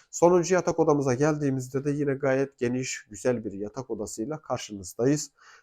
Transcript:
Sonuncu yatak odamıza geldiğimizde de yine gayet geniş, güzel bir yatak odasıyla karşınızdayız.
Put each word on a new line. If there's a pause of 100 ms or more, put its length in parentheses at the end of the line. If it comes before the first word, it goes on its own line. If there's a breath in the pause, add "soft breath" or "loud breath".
(100)
Sonuncu
yatak
odamıza
geldiğimizde
de
yine
gayet
geniş,
güzel
bir
yatak
odasıyla
karşınızdayız. (320 soft breath)